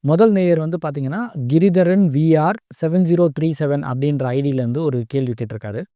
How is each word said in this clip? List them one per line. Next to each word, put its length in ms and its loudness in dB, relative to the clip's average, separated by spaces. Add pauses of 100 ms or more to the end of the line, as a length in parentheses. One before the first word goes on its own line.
முதல் 260 4
நேயர் 280 2
வந்து 200 -4 (100)
பாத்தீங்கன்னா, 320 -6 (320)
கிரிதரன் 580 4
வி 280 4
ஆர் 180 0 (100)
செவன் 380 0
ஜீரோ 220 4 (140)
த்ரீ 180 0
செவன் 240 0
அப்படின்ற 400 -2
ஐ 180 0
டில 140 0
இருந்து 280 -2
ஒரு 240 -2
கேள்வி 260 -2
கேட்டிருக்காரு. 500 -8 (140)